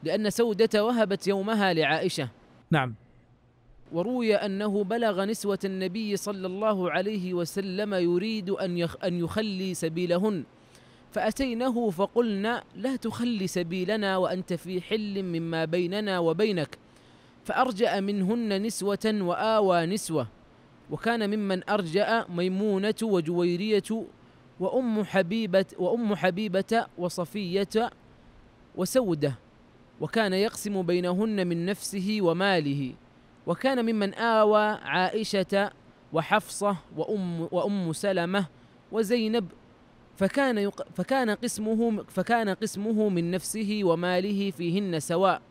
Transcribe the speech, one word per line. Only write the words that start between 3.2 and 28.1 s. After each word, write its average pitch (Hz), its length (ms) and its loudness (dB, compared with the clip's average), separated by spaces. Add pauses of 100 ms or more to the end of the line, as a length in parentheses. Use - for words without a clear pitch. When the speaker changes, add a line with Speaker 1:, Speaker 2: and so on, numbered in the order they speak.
Speaker 1:
وروي 220 420 2
أنه 202 500 0
بلغ 208 400 0
نسوة 202 400 -2
النبي 190 520 -2
صلى 196 300 -6
الله 185 440 0
عليه 185 440 -2
وسلم 196 600 -2
يريد 185 560 0
أن 180 280 -2
يخ-، 170 260 -4
أن 180 140 0
يخلي 185 560 -2
سبيلهن، 175 680 0 (680)
فأتينه 233 800 0
فقلن: 208 680 0 (160)
"لا 247 200 -4
تخل 220 520 -2
سبيلنا 185 680 -2
وأنت 185 360 0
في 180 280 -4
حل 202 420 -4
مما 165 420 -2
بيننا 180 540 0
وبينك"، 170 600 0 (680)
فأرجأ 214 560 2
منهن 202 640 0
نسوة 214 580 -2
وآوى 185 680 2
نسوة، 160 420 -2 (600)
وكان 214 400 -2
ممن 196 400 -2
أرجأ 202 580 0
ميمونة 190 720 0
وجويرية 190 1040 0 (540)
وأم 214 440 0
حبيبة، 190 600 2 (140)
وأم 208 360 0
حبيبة 190 720 0 (120)
وصفية 185 920 -2 (840)